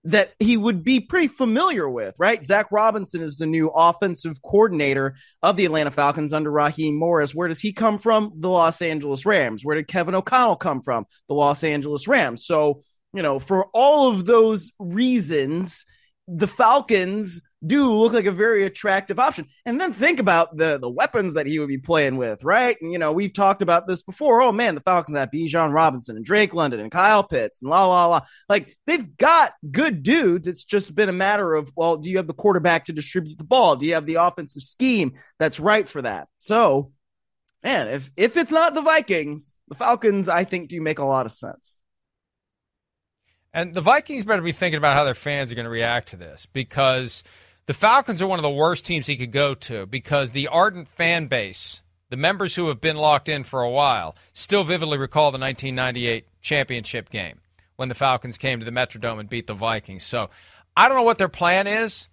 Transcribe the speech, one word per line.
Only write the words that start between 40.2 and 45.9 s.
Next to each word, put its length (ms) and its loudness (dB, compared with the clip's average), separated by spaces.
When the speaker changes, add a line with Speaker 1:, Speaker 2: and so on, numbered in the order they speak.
Speaker 1:
I 160 2
think, 240 -8
do 100 -10
make 200 -4
a 40 -2
lot 220 0
of 80 -10
sense. 420 -16
Speaker 2:
And 200 -6
the 80 -4
Vikings 420 2
better 180 0
be 120 -4
thinking 240 -2
about 180 2
how 80 4
their 100 0
fans 380 -6
are 40 -10
gonna 140 -10
react 400 -2